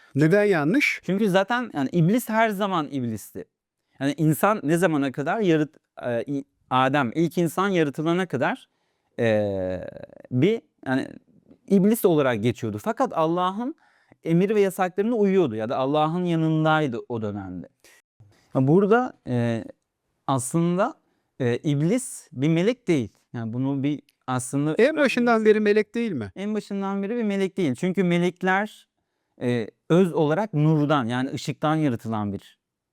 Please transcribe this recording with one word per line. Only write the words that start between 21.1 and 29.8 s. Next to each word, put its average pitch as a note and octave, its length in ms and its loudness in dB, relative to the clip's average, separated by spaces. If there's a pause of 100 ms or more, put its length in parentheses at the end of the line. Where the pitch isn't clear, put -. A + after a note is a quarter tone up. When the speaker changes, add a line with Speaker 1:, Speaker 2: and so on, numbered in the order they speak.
Speaker 2:
e, A#2+ 180 0
iblis D#3+ 760 -2
bir C3+ 180 0
melek F3+ 380 0
değil. C3+ 220 0 (240)
Yani A2+ 200 -8
bunu C3+ 300 -2
bir C#3+ 180 -4 (260)
aslında C#3 500 -2
Speaker 1:
En D4 200 2
başından A#3+ 480 2
beri G#3+ 140 6
melek G#3 360 0
değil A#3 160 -2
mi? A2+ 240 -6
Speaker 2:
En G3+ 180 -6
başından G3 500 -6
beri G3+ 120 -6
bir A#3+ 80 -4
melek G3 340 -2
değil. D3 180 0
Çünkü F#3 280 0
melekler, F3+ 840 0 (540)
e, B2 260 -2 (220)